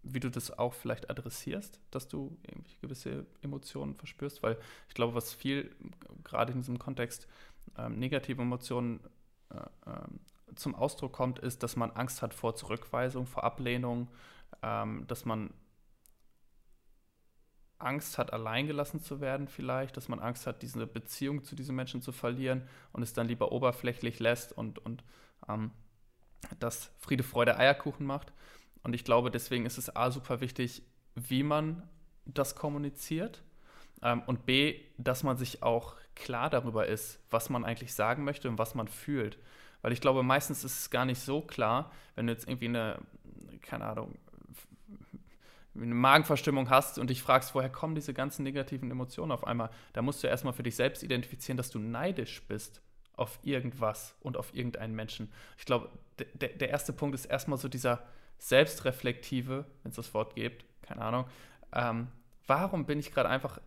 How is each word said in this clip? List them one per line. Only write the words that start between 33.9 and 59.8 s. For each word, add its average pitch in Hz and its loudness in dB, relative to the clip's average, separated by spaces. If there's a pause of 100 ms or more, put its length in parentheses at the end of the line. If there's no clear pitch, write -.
ähm, 120 2
und 123 -2
B, 139 4 (160)
dass 127 0
man 131 2
sich - -4
auch 117 2 (200)
klar 123 -2
darüber 117 2
ist, - -4 (100)
was 113 2
man 120 0
eigentlich 117 -4
sagen 120 2
möchte 143 -2
und 113 -2
was 113 0
man 113 -2
fühlt. 127 -2 (420)
Weil 117 2
ich 120 0
glaube, 131 8
meistens 135 4
ist 127 -6
es - -6
gar 123 4
nicht 127 0
so 143 0
klar, 127 2 (240)
wenn 117 0
du 117 2
jetzt 113 -6
irgendwie 123 -2
eine, 113 0 (600)
keine - -6
Ahnung, 110 -6 (1600)
eine 117 0
Magenverstimmung 139 8
hast 135 8
und 123 0
dich 127 2
fragst, 131 6
woher 131 4
kommen 156 -2
diese 147 -2
ganzen 135 -2
negativen 135 -2
Emotionen 127 -4
auf 123 0
einmal, 113 0 (240)
da - 0
musst 143 0
du - 4
erstmal 123 2
für 123 -6
dich 120 -2
selbst 135 2
identifizieren, 123 -2
dass 127 -2
du 113 -4
neidisch 120 -2
bist - -6 (320)
auf - -2
irgendwas 123 -2
und 127 -4
auf - -6
irgendeinen 117 -4
Menschen. 110 -6 (260)
Ich - -16
glaube, 123 2 (300)
d-, 113 -4
d-, - -4
der - 0
erste 143 0
Punkt 143 0
ist 127 -6
erstmal 143 0
so 131 -4
dieser 123 2 (340)
selbstreflektive, 131 4 (180)